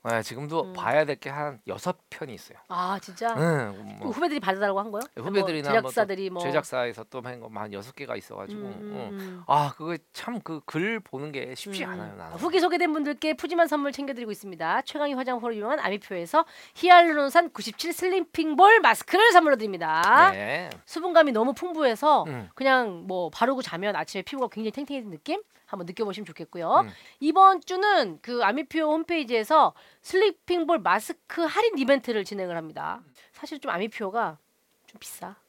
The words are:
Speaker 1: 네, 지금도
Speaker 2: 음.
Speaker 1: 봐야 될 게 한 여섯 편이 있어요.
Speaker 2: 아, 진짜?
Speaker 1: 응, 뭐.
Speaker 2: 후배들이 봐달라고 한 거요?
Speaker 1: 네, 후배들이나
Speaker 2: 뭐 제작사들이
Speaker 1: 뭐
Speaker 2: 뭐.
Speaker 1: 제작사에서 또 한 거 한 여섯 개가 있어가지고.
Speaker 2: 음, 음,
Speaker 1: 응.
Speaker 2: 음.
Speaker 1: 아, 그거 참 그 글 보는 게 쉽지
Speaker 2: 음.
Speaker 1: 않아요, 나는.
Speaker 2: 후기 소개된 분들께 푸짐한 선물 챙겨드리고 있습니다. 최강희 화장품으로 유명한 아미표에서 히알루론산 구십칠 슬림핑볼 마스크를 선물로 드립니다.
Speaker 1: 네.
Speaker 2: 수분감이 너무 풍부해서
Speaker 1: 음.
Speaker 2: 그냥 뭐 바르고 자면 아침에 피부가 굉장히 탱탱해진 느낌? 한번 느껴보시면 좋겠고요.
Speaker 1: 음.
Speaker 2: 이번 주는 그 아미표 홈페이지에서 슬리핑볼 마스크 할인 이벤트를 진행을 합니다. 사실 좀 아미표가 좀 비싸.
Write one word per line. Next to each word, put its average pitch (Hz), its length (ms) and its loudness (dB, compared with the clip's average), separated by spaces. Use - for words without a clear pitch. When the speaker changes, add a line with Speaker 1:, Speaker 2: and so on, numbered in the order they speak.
Speaker 1:
네, 113 200 0
지금도 147 400 -6
Speaker 2:
음. 185 100 -10
Speaker 1:
봐야 147 320 0
될 143 140 -6
게 135 100 -12
한 143 380 -8
여섯 139 300 -6
편이 135 240 -12
있어요. - 240 -20
Speaker 2:
아, 180 320 -4
진짜? 226 360 -6
Speaker 1:
응, 104 640 -2
뭐. 151 120 -6
Speaker 2:
후배들이 285 280 -2
봐달라고 196 400 -2
한 214 120 -8
거요? 208 100 -8
Speaker 1:
네, - 60 -10
후배들이나 170 480 -2
Speaker 2:
뭐 135 120 2
제작사들이 196 380 -4
Speaker 1:
뭐 180 120 -8
Speaker 2:
뭐. 156 80 -2
Speaker 1:
제작사에서 123 600 -4
또 131 120 -10
한 123 200 -12
거 113 120 -16
한 104 200 -10
여섯 107 200 -12
개가 120 220 -10
있어가지고. 101 460 -14
Speaker 2:
음, 202 40 -10
음, 208 280 -14
Speaker 1:
응. 202 260 -10
Speaker 2:
음. 180 280 -16
Speaker 1:
아, 143 280 0
그거 160 220 -8
참 233 280 -10
그 160 240 -10
글 208 360 -4
보는 143 320 -12
게 127 220 -8
쉽지 196 280 -10
Speaker 2:
음. 185 80 -10
Speaker 1:
않아요, 139 240 -12
나는. 160 220 -14
Speaker 2:
후기 339 240 -2
소개된 339 320 0
분들께 302 420 -4
푸짐한 330 320 0
선물 285 240 -2
챙겨드리고 247 400 -8
있습니다. 185 520 -4
최강희 294 300 -4
화장품으로 247 420 -4
유명한 226 240 -4
아미표에서 190 680 -2
히알루론산 339 760 6
구십칠 233 420 -8
슬림핑볼 359 880 6
마스크를 359 540 6
선물로 311 240 8
드립니다. 190 760 4
Speaker 1:
네. 175 380 -4
Speaker 2:
수분감이 320 480 4
너무 233 200 0
풍부해서 294 720 2
Speaker 1:
음. 120 280 -8
Speaker 2:
그냥 247 500 2
뭐 180 240 -4
바르고 254 320 0
자면 190 360 -4
아침에 165 240 -6
피부가 262 260 -6
굉장히 220 240 -6
탱탱해진 277 400 -10
느낌? 311 300 -8
한번 185 200 -10
느껴보시면 196 400 -8
좋겠고요. 170 600 -2
Speaker 1:
음. - 40 -12
Speaker 2:
이번 370 420 6
주는 370 640 0
그 240 200 -2
아미표 302 480 0
홈페이지에서 294 840 2
슬리핑볼 349 800 0
마스크 208 640 -2
할인 403 340 0
이벤트를 247 480 0
진행을 185 320 -6
합니다. 156 440 -8
사실 302 260 -14
좀 277 120 -8
아미표가 202 680 -6
좀 - 120 -20
비싸. - 360 -16